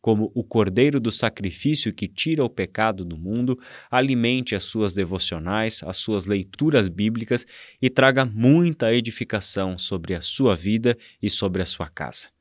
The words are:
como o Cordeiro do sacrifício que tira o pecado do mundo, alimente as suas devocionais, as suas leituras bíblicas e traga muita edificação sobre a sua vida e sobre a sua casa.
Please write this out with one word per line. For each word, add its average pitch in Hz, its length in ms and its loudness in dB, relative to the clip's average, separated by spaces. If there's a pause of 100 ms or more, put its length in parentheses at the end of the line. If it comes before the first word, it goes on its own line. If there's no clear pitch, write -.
como 107 340 0
o 120 80 -2
Cordeiro 117 560 2
do 113 140 -2
sacrifício 110 800 -2
que 101 160 -6
tira 156 360 -2
o 117 60 -2
pecado 98 540 -2
do 85 120 -8
mundo, 117 400 -2 (320)
alimente 127 680 0
as 92 80 -4
suas 104 280 -2
devocionais, 92 920 -2
as 90 140 -6
suas 101 280 -2
leituras 104 640 2
bíblicas 110 580 -2 (340)
e 131 80 2
traga 131 360 4
muita 127 680 4
edificação 107 840 -2
sobre 90 360 -4
a 82 60 -6
sua 113 360 2
vida 113 420 0 (240)
e 104 80 0
sobre 95 320 0
a 90 40 -2
sua - 220 -6
casa. - 420 -8 (100)